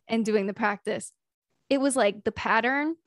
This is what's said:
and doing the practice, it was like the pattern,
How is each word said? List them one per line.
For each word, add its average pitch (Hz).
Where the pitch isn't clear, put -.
and 226
doing 214
the 202
practice, 208
it 277
was 269
like 208
the 220
pattern, 262